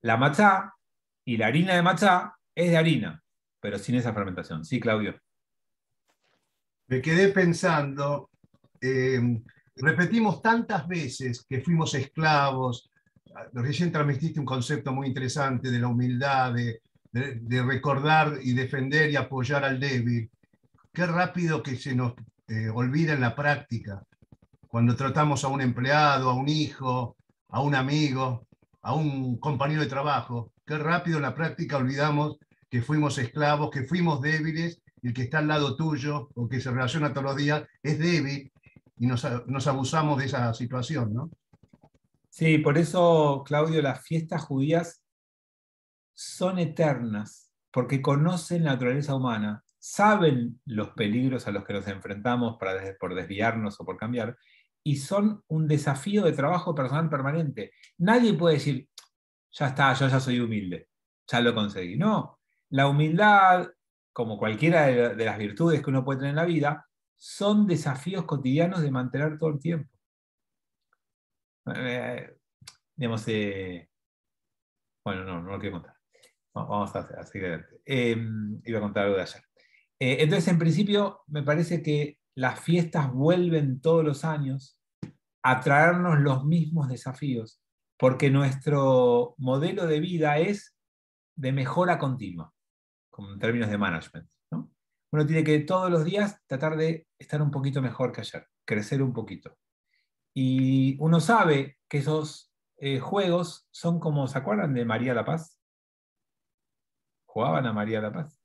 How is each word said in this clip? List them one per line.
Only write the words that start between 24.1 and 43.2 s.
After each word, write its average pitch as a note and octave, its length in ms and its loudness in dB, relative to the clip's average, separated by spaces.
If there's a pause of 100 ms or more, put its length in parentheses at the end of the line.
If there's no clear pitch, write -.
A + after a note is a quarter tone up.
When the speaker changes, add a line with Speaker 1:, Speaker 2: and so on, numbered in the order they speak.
Speaker 2:
cuando A#2 300 2
tratamos C#3+ 480 0
a C#3 40 -2
un C#3 120 -2
empleado, C3 680 2
a B2 40 2
un C#3 140 -2
hijo, C3 680 -2 (340)
a B2 100 -4
un C#3+ 140 2
amigo, C3 720 0 (360)
a B2+ 120 -4
un C3+ 440 -2
compañero D3+ 440 -2
de B2+ 60 -2
trabajo, C3 640 -4 (140)
qué D3+ 120 -6
rápido E3 400 0
en D3 40 -2
la B2+ 120 -4
práctica D3+ 420 -4
olvidamos D3 640 0 (320)
que A#2+ 120 -2
fuimos D3 360 0
esclavos, D3 520 0
que C3+ 140 -6
fuimos E3 360 0
débiles, D#3 600 -2 (200)
y B2 80 -6
el A#2 60 -4
que B2+ 80 -4
está D#3 160 -2
al D3+ 100 2
lado D3+ 280 0
tuyo D3 580 -2
o A#2+ 140 -4
que B2+ 120 -4
se C3 100 -6
relaciona B2+ 400 0
todos C#3 140 -4
los C#3 120 -4
días D3 260 0 (200)
es D3 160 -2
débil, D3 540 0 (460)
y A#2+ 80 0
nos, B2+ 180 0 (220)
nos C3+ 200 -4
abusamos C#3+ 520 0
de C3+ 80 -2
esa A#2+ 260 0
situación, B2 600 -4
¿no? C#3 160 -4 (1000)
Speaker 1:
Sí, D#3+ 300 2
por D3+ 200 4
eso, D#3+ 680 4